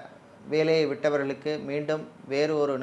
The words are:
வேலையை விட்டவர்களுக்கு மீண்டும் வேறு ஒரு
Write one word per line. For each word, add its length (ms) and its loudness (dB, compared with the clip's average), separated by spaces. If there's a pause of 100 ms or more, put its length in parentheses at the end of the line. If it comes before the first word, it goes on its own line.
(540)
வேலையை 380 4
விட்டவர்களுக்கு 600 0 (180)
மீண்டும் 340 -2 (300)
வேறு 280 2
ஒரு 220 2